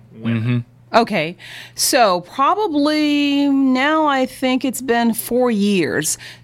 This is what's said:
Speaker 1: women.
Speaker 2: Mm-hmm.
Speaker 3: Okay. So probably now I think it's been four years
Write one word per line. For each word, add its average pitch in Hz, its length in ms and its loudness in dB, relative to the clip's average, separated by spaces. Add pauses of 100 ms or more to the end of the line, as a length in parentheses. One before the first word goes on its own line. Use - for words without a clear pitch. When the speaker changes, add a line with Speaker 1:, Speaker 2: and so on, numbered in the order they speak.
(120)
Speaker 1:
women. 113 300 -2
Speaker 2:
Mm-hmm. 123 160 0 (380)
Speaker 3:
Okay. 190 400 -2 (380)
So 208 460 2 (480)
probably 294 800 0
now 277 580 2
I 269 200 0
think 254 380 -2
it's 254 160 -4
been 233 320 0
four 247 380 0
years 185 680 0 (280)